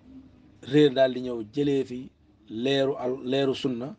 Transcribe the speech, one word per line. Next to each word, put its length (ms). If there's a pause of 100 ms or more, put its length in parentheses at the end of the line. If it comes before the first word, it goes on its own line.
(640)
Réer 300
daal 200
di 80
ñëw 220 (100)
jëlee 320
fi 240 (400)
leeru 480
al-, 260
leeru 320
sunna. 440